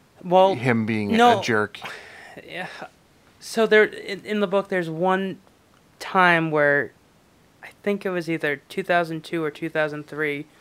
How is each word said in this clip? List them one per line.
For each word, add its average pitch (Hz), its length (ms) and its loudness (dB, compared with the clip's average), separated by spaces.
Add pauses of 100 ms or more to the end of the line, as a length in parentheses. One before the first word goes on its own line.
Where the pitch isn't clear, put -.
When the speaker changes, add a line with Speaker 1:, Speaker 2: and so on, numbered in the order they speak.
(220)
Speaker 1:
Well, 185 340 4
Speaker 2:
him 117 300 2
being 113 280 0
a - 20 4
Speaker 1:
no. 233 260 6
Speaker 2:
jerk. 107 380 -2 (640)
Speaker 1:
Yeah. 175 200 -10 (760)
So - 260 0
there, 214 180 6
in, - 420 -6
in 214 140 -2
the 202 60 0
book, 190 220 -2
there's 175 220 -2
one 185 480 -2 (600)
time 170 520 2
where 143 420 2 (720)
I - 60 -18 (120)
think 202 240 -4
it 196 40 -4
was 175 200 -4
either 156 260 -2 (120)
two - 160 -6
thousand 165 400 0
two 165 180 -6
or 151 80 -4
two 160 180 -8
thousand 151 380 -4
three, 147 400 -6 (140)